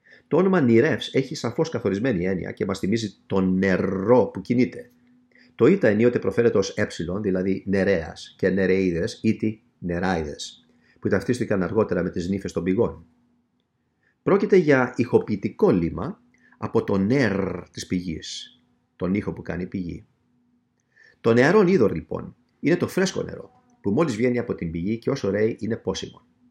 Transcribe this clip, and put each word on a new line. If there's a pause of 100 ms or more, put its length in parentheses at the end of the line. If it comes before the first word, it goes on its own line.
(300)
Το
όνομα
Νηρεύς
έχει
σαφώς
καθορισμένη
έννοια
και
μας
θυμίζει (100)
το
νερό
που
κινείται. (640)
Το
ήτα
ενίοτε
προφέρεται
ως
έψιλον,
δηλαδή
Νερέας,
και
Νερεΐδες,
ήτι (160)
Νεράιδες, (320)
που
ταυτίστηκαν
αργότερα
με
τις
νύφες
των
πηγών. (1160)
Πρόκειται
για
ηχοποιητικό
λίμα (360)
από
το
νερ
της
πηγής, (340)
τον
ήχο
που
κάνει
η
πηγή. (1160)
Το
νεαρόν
είδωρ,
λοιπόν, (240)
είναι
το
φρέσκο
νερό, (180)
που
μόλις
βγαίνει
από
την
πηγή
και
όσο
ρέει
είναι
πόσιμο. (300)